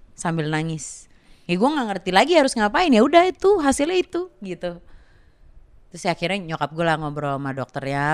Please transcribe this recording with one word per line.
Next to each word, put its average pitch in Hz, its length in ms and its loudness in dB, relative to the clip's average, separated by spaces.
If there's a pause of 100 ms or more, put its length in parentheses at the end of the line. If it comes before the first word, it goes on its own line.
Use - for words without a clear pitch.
(120)
sambil 165 340 -4
nangis. 156 640 -6 (360)
Ya 175 120 -2
gua 240 160 2
nggak 262 180 -2
ngerti 190 200 -6
lagi 226 240 4
harus 269 180 4
ngapain, 233 360 0
ya 233 120 6
udah 330 260 6
itu, 370 220 0 (100)
hasilnya 294 400 0
itu, 359 300 -4 (120)
gitu. 175 380 -8 (1080)
Terus - 140 -18
ya 180 100 0
akhirnya 175 340 -4
nyokap 156 240 -4
gua 160 160 -4
lah 160 100 2
ngobrol 147 380 -4
sama 139 180 -4
dokternya, 135 600 -6